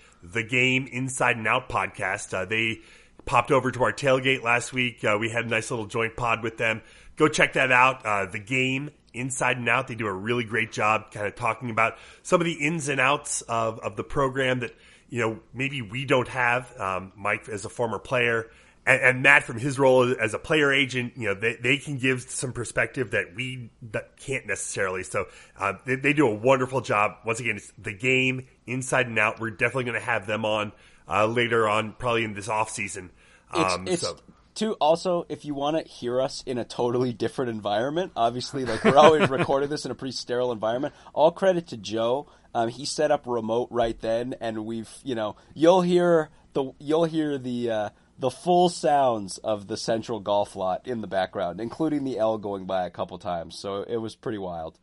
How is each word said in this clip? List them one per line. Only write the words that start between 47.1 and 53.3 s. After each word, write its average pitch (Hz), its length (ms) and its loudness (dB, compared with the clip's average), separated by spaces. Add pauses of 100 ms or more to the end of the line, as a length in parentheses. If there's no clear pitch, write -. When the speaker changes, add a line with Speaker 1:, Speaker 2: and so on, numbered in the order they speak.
Speaker 2:
the, 123 320 -4
uh, 107 180 -2 (300)
the 127 120 0
full 180 380 4
sounds 131 680 2
of 104 280 -4
the 107 120 -6
central 117 420 -4
golf 101 340 0
lot 92 320 -4
in 123 140 -4
the 104 60 -8
background, 92 520 -2
including 143 460 -2
the 127 140 -4
L 110 200 2
going 98 280 -6
by 95 180 0
a 87 60 -6
couple 92 280 -8
times. 85 400 -6